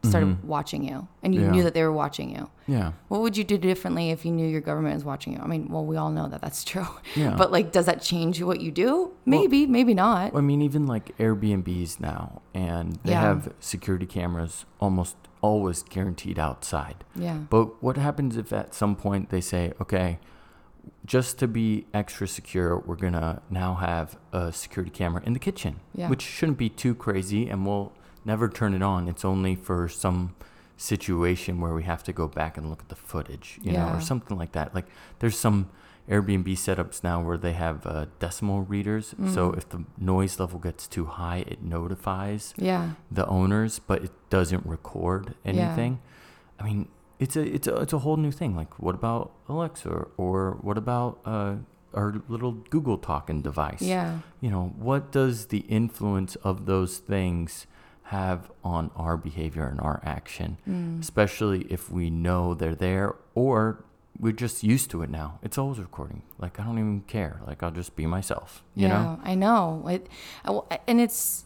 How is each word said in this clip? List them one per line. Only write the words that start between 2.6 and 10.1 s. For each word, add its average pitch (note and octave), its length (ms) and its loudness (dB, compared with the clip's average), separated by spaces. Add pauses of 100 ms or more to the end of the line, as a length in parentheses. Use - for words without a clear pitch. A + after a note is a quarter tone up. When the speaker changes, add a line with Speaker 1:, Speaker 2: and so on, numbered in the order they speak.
Speaker 2:
Yeah. G2+ 240 2 (160)
Speaker 1:
What G3+ 140 0
would A3 140 2
you G#3+ 60 0
do G3+ 160 2
differently F3 520 2
if E3 140 -2
you E3 60 0
knew E3 160 2
your D#3 140 0
government D3+ 340 -2
was D3 100 -4
watching C#3 280 -6
you? - 80 -8
I - 80 -6
mean, D#3+ 200 -4
well, D#3+ 160 -4
we D#3+ 120 -2
all D#3 140 0
know D#3 180 -2
that C#3+ 120 -8
that's - 240 -8
true. F3+ 220 -4 (140)
<laughs> - 160 -14
Speaker 2:
Yeah. D3+ 200 2
Speaker 1:
But, F#3 140 6
like, E3 220 2
does F3 140 4
that F3 140 2
change E3+ 400 0
what F3+ 200 0
you D#3+ 100 -4
do? F3 160 2
Speaker 2:
Well, E4+ 260 2 (140)
Speaker 1:
Maybe, C#4 400 6
maybe A#3+ 280 6
not. F#3+ 420 4